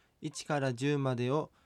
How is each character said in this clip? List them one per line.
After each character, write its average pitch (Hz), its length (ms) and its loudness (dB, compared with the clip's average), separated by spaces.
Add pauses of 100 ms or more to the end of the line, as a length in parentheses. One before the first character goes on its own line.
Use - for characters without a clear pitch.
(200)
一 - 240 -8
か 151 140 0
ら 135 140 0
十 143 260 0
ま 131 160 2
で 123 160 0
を 151 200 0 (160)